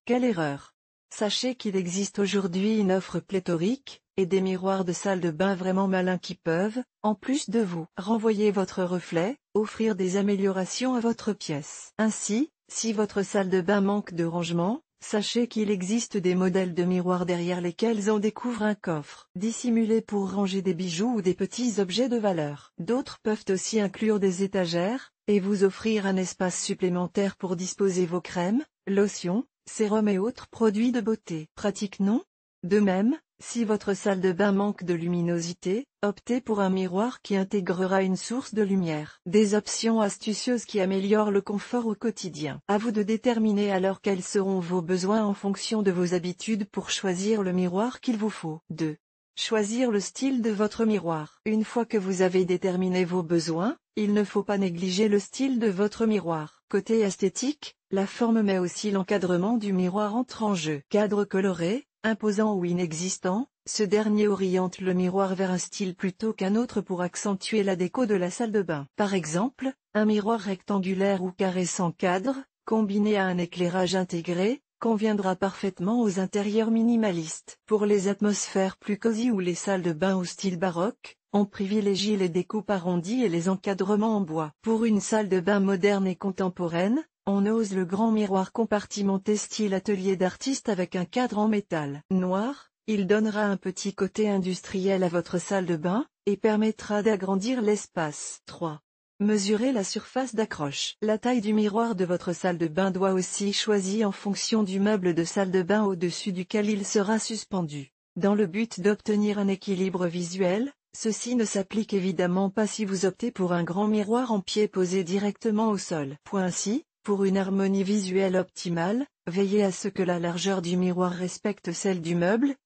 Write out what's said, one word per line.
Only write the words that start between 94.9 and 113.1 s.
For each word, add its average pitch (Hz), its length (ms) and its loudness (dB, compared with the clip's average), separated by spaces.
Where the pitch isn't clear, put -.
à 180 60 2
votre 175 300 -2
salle 190 260 -2
de 170 120 0
bain, 180 280 0
et 202 100 2
permettra 214 640 0
d'agrandir 202 600 0
l'espace. 190 800 -4
Trois. 156 380 -8
Mesurez 214 520 2
la 208 120 0
surface 233 500 -6
d'accroche. 160 640 -4
La 214 160 0
taille 247 240 0
du 214 140 0
miroir 214 400 2
de 185 100 0
votre 175 300 -2
salle 175 240 -2
de 160 100 0
bain 185 220 0
doit 190 240 2
aussi 196 400 -2
choisir 208 520 0
en 196 60 0
fonction 208 500 -2
du 190 160 -2
meuble 196 360 2
de 165 100 2
salle 190 260 -2
de 185 120 2
bain 202 200 2
au-dessus 185 500 -2
duquel 208 360 -2
il 202 160 -2
sera 214 340 2
suspendu. 170 720 -6
Dans 196 180 2
le 208 120 2
but 202 340 -4
d'obtenir 208 580 2
un 196 100 2
équilibre 185 580 0
visuel, 180 680 0
ceci 233 420 -2
ne 226 100 2
s'applique 202 480 -2
évidemment 185 560 2
pas 214 160 0
si 214 180 -4
vous 190 220 0
optez 233 240 -2